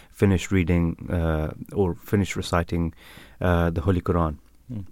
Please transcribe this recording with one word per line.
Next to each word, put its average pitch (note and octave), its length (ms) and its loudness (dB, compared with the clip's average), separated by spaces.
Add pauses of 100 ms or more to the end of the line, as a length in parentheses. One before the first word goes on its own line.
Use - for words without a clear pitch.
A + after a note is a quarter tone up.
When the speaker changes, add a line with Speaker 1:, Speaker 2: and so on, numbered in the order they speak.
(120)
Speaker 1:
finished G2 400 2
reading, E2+ 440 2 (140)
uh, D#2+ 420 0 (220)
or F2+ 220 0
finished - 400 -2
reciting, E2+ 580 -2 (480)
uh, F2 300 2
the E2 100 -2
Holy F2+ 200 2
Quran. E2+ 360 0 (340)
Speaker 2:
Hmm. A2 100 -8 (100)